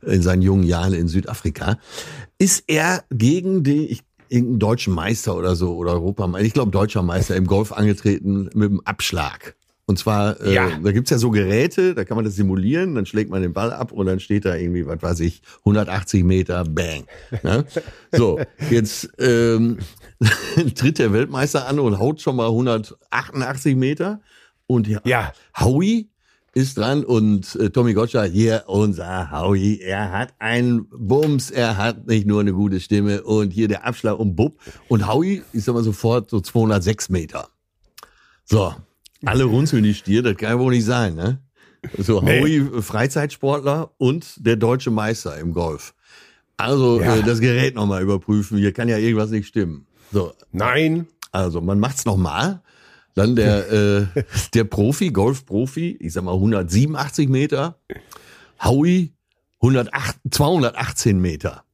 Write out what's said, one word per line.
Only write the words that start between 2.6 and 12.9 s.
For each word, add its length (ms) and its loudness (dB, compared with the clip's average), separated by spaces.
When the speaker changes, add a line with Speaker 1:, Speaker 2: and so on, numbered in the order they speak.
Speaker 1:
er 460 0
gegen 520 2
den, 200 2
ich, 180 -6
irgendeinen 280 2
deutschen 380 0
Meister 420 -2
oder 180 0
so, 200 -2
oder 160 -4
Europameister, 560 -2
ich 60 0
glaub, 180 2
deutscher 320 0
Meister 320 0
im 100 2
Golf 260 0
angetreten 840 0
mit 160 2
dem 120 0
Abschlag. 680 -6
Und 120 2
zwar, 420 0
äh, 140 2
Speaker 2:
Ja. 160 2
Speaker 1:
da 80 2
gibt's 200 0
ja 80 2
so 100 2
Geräte, 640 2
da 120 -4
kann 100 -6
man 100 -2
das 100 -4
simulieren, 600 0